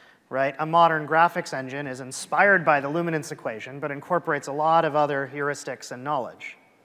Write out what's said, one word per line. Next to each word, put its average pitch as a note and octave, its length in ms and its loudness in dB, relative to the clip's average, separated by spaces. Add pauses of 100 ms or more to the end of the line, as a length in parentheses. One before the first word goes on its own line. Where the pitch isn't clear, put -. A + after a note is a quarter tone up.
(300)
right? C3+ 300 0
A D#3 60 -4
modern D#3+ 420 4
graphics E3 460 2
engine C3+ 340 -8
is C3 140 -8
inspired E3+ 640 2
by D3 160 4
the C#3 80 -4
luminance E3 420 -2
equation, B2+ 480 -10
but D3 100 -6
incorporates D3 580 -2
a D3 60 -6
lot D#3+ 300 4
of D3+ 140 0
other C#3 360 0
heuristics C#3+ 600 -6
and B2 100 -12
knowledge B2+ 540 -8 (280)